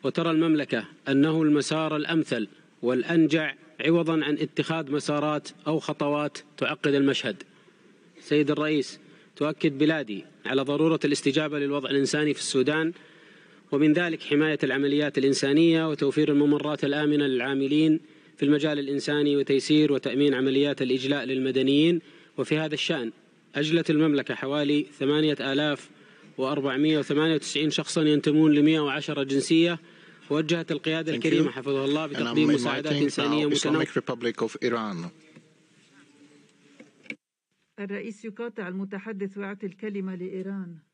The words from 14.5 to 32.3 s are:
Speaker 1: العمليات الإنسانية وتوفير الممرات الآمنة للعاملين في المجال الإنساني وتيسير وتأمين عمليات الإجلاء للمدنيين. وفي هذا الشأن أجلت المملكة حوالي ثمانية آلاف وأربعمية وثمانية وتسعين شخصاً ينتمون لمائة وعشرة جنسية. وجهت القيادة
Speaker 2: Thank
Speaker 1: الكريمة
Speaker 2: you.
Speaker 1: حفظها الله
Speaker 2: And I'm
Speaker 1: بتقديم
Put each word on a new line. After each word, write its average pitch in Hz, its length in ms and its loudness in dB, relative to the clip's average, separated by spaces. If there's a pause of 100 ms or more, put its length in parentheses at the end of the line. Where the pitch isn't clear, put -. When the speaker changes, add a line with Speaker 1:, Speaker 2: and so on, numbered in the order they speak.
Speaker 1:
العمليات 143 560 0
الإنسانية 147 720 4
وتوفير 147 440 0
الممرات 147 520 2
الآمنة 147 420 2
للعاملين 139 760 2 (360)
في - 80 -2
المجال 147 340 2
الإنساني 143 580 0
وتيسير 143 560 4
وتأمين 139 420 2
عمليات 139 480 0
الإجلاء 131 420 -2
للمدنيين. 131 760 2 (380)
وفي 151 200 -2
هذا 156 160 -4
الشأن 135 380 -4 (420)
أجلت 156 360 0
المملكة 147 440 2
حوالي 147 520 -2 (120)
ثمانية 147 420 0
آلاف 139 500 -2 (480)
وأربعمية 139 600 0
وثمانية 151 360 0
وتسعين 151 360 -2
شخصاً 160 320 -2
ينتمون 151 520 4
لمائة 156 260 4
وعشرة 147 420 -4
جنسية. 160 560 2 (520)
وجهت 160 420 -2
القيادة 156 400 -4
Speaker 2:
Thank - 20 -2
Speaker 1:
الكريمة 156 320 2
Speaker 2:
you. 131 40 -2
Speaker 1:
حفظها 135 340 -4
الله 147 220 -2
Speaker 2:
And 143 40 -8
I'm 139 60 -10
Speaker 1:
بتقديم 151 320 2